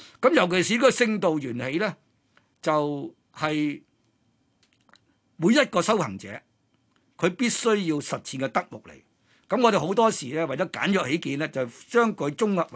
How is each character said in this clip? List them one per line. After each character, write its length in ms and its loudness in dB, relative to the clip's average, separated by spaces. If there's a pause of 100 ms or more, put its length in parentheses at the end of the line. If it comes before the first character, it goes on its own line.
(200)
噉 120 4
尤 160 4
其 140 2
是 120 0
呢 60 -2
個 100 6
聖 280 0
道 200 0
緣 200 -6
起 200 -4
呢， 180 -4 (640)
就 520 -2 (200)
係 460 -2 (1600)
每 180 4
一 120 6
個 160 0
修 160 2
行 180 -4
者 240 -14 (760)
佢 140 0
必 180 -2
須 260 0
要 220 0
實 260 -6
踐 160 -10
嘅 100 -4
德 220 -2
目 160 -16
嚟。 60 -20 (560)
噉 140 2
我 100 6
哋 60 2
好 160 0
多 160 4
時 240 -6
呢， 120 -2
為 100 -6
咗 140 -2
簡 200 -2
約 220 0
起 60 0 (120)
見 80 -4
呢， 100 -6
就 160 -4 (240)
將 260 2
佢 180 -4
綜 240 0
合 200 0